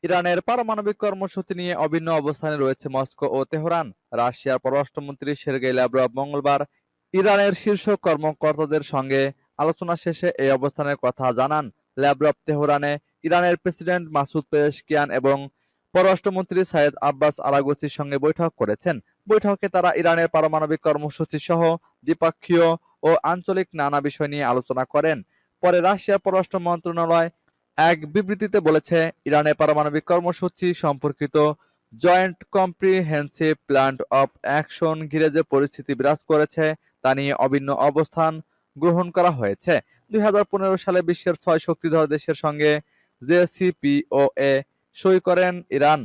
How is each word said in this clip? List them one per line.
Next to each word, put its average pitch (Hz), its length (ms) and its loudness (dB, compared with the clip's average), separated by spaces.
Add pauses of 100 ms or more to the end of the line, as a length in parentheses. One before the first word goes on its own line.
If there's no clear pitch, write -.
ইরানের 175 380 0
পারমাণবিক 220 560 -2
কর্মসূচি 196 580 -6
নিয়ে 180 200 -6
অভিন্ন 160 340 -2 (120)
অবস্থানে 151 360 -4
রয়েছে 135 320 -2
মস্কো 135 380 -4
ও 135 180 -2
তেহরান। 160 420 -4 (260)
রাশিয়ার 123 500 -2
পররাষ্ট্রমন্ত্রী 139 720 -4
সের্গেই 127 420 -2
ল্যাভরভ 127 420 0
মঙ্গলবার 143 420 -2 (520)
ইরানের 202 400 4
শীর্ষ 208 320 -2 (200)
কর্মকর্তাদের 156 760 0
সঙ্গে 135 380 -2 (360)
আলোচনা 165 380 -2
শেষে 170 320 -4 (100)
এই 135 140 2
অবস্থানের 143 460 -2
কথা 123 360 -2
জানান। 139 320 -2 (320)
ল্যাভরভ 143 380 2 (100)
তেহরানে 147 460 0 (320)
ইরানের 175 340 2
প্রেসিডেন্ট 175 520 -4
মাসুদ 147 400 -2
পেজেশকিয়ান 147 640 0
এবং 131 260 0 (560)
পররাষ্ট্রমন্ত্রী 185 720 0
সাইয়েদ 147 360 0
আব্বাস 143 380 0
আরাগচির 139 580 -2
সঙ্গে 143 200 -4
বৈঠক 156 380 0
করেছেন। 120 400 -2 (320)
বৈঠকে 202 420 0
তারা 180 200 2 (120)
ইরানের 165 340 2
পারমাণবিক 156 460 0
কর্মসূচি 151 580 -2
সহ 170 220 0 (420)
দ্বিপক্ষীয় 165 640 2 (360)
ও 151 60 4 (140)
আঞ্চলিক 180 500 -2
নানা 143 280 0
বিষয় 147 320 -4
নিয়ে 143 180 -2
আলোচনা 127 340 -2
করেন। 151 320 0 (460)
পরে 180 180 4
রাশিয়ার 196 440 0
পররাষ্ট্র 190 340 -2
মন্ত্রণালয় 170 680 0 (480)
এক 165 200 4 (160)
বিবৃতিতে 202 460 0
বলেছে, 156 400 2 (260)
ইরানের 147 340 2
পারমাণবিক 151 460 0
কর্মসূচি 175 680 -2
সম্পর্কিত 147 640 -4 (580)
জয়েন্ট 175 440 2 (140)
কম্প্রিহেনসিভ 170 1000 0 (140)
প্ল্যান 135 260 2 (180)
অফ 139 180 2 (120)
অ্যাকশন 156 560 -2 (100)
ঘিরে 156 220 0
যে 151 140 0
পরিস্থিতি 139 520 -2
বিরাজ 139 320 0
করেছে, 156 380 0 (360)
তা 131 140 2
নিয়ে 139 180 -2
অভিন্ন 139 360 0 (200)
অবস্থান 160 440 0 (440)
গ্রহণ 175 340 2
করা 180 200 4
হয়েছে। 120 420 -2 (380)
দুই 214 100 0
হাজার 208 240 4
পনেরো 190 320 0
সালে 180 240 0
বিশ্বের 170 420 -2
ছয় 160 240 2
শক্তিধর 160 460 0
দেশের 151 300 -4
সঙ্গে 151 280 0 (500)
জেসিপিওএ 143 1300 2 (440)
সই 190 220 2
করেন 180 340 0 (160)
ইরান। 143 360 2